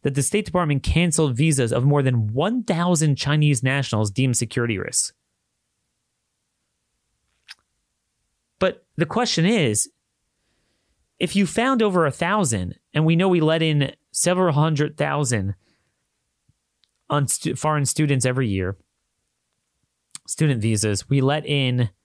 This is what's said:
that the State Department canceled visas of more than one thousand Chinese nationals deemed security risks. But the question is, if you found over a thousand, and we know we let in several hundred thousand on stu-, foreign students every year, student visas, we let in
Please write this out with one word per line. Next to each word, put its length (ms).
that 120
the 80
State 220
Department 400
canceled 520
visas 360
of 120
more 180
than 300
one 300
thousand 540
Chinese 480
nationals 480
deemed 240
security 420
risks. 340
But 280
the 100
question 380
is, 460
if 160
you 120
found 360
over 240
a 60
thousand, 640
and 100
we 120
know 120
we 120
let 200
in 320
several 400
hundred 440
thousand 600
on 160
stu-, 300
foreign 300
students 380
every 220
year, 300
student 340
visas, 460
we 120
let 240
in 460